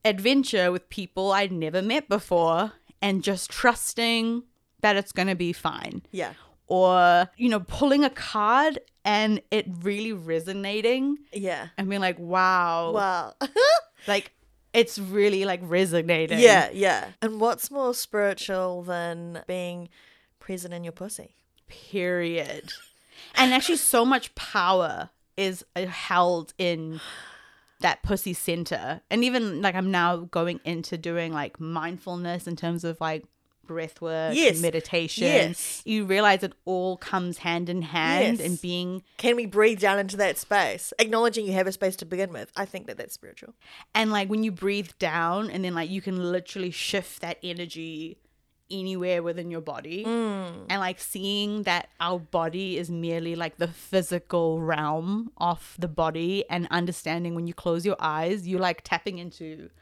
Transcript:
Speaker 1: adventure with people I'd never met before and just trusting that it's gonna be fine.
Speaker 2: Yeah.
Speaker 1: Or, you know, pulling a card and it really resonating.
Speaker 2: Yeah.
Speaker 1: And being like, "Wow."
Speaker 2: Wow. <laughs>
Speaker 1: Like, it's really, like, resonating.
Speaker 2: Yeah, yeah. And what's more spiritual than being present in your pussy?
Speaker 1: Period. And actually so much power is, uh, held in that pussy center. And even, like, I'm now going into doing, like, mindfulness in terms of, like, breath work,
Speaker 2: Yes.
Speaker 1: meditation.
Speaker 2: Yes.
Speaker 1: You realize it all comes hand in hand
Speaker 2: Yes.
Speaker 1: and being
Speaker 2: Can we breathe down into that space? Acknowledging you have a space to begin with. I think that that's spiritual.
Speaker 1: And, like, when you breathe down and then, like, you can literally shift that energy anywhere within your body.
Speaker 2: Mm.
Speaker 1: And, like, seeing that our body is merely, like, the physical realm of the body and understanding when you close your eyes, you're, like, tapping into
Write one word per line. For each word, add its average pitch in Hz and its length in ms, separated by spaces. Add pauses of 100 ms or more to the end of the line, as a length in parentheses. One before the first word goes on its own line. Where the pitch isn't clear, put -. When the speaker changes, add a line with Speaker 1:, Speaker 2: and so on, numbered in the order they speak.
Speaker 1:
adventure 214 680
with 180 180
people 190 420
I'd 196 200
never 165 300
met 240 260
before 180 680 (280)
and 190 220
just 196 260
trusting 233 960 (380)
that 208 140
it's 196 160
gonna 185 240
be 175 160
fine. - 600
Speaker 2:
Yeah. 165 220 (340)
Speaker 1:
Or, 180 680
you 240 140
know, 214 120
pulling 285 420
a 269 80
card 254 680 (260)
and 214 460
it 208 160 (160)
really 208 320
resonating. 202 1040 (160)
Speaker 2:
Yeah. 175 360 (100)
Speaker 1:
And 196 100
being 196 120
like, 180 180
"Wow." 175 720
Speaker 2:
Wow. 185 500
<laughs> 508 640
Speaker 1:
Like, 202 260 (400)
it's 233 240
really, 202 480
like, 180 180
resonating. 170 760
Speaker 2:
Yeah, 202 340
yeah. 180 360 (120)
And 220 180
what's 226 300
more 269 240
spiritual 190 880
than 170 640
being 175 420 (520)
present 180 340
in 175 100
your 170 100
pussy? - 420 (320)
Speaker 1:
Period. 175 1040 (640)
And 254 180
actually 277 240
so 233 260
much 254 320
power 180 760 (260)
is, 190 260 (120)
uh, 185 100
held 175 720
in 165 420 (840)
that - 200
pussy 190 320
center. 165 680 (100)
And 233 120
even, 233 380
like, 190 140
I'm 185 160
now 175 260
going 170 480
into 165 320
doing, 170 340
like, 147 280
mindfulness 175 880
in 170 80
terms 170 280
of, 165 160
like, 160 260 (400)
breath 160 360
work, 160 340
Speaker 2:
Yes. 247 240
Speaker 1:
meditation. 165 640
Speaker 2:
Yes. 247 600
Speaker 1:
You 214 180
realize 196 400
it 190 80 (140)
all 185 320
comes 180 420
hand 170 300
in 180 120
hand 175 580
Speaker 2:
Yes. 156 80
Speaker 1:
and 175 140
being 180 420 (140)
Speaker 2:
Can 240 200
we 240 80
breathe 214 340
down 196 200
into 196 180
that 190 200
space? 170 600
Acknowledging 226 460
you 190 80
have 190 140
a 190 40
space 185 260
to 185 80
begin 180 280
with. 110 240
I 196 80
think 190 220
that 113 100
that's - 160
spiritual. - 400 (420)
Speaker 1:
And, 220 160
like, 202 180
when 214 140
you 220 80
breathe 190 480
down 170 500
and 185 140
then, 180 120
like, 165 140
you 190 120
can 180 300
literally 180 400
shift - 500
that 170 200
energy 165 760 (520)
anywhere 185 540
within 170 260
your 165 120
body. 160 420
Speaker 2:
Mm. 202 680
Speaker 1:
And, 190 120
like, 185 180
seeing 202 640
that 180 240 (140)
our 175 180
body 170 580
is 170 120
merely, 165 440
like, 165 240
the 170 120
physical 170 920
realm 165 760
of - 420
the 175 80
body 165 640
and 175 200
understanding 170 640
when 170 140
you 170 60
close 170 320
your 202 140
eyes, 160 460
you're, 180 140
like, 180 240
tapping 202 360
into 160 500 (120)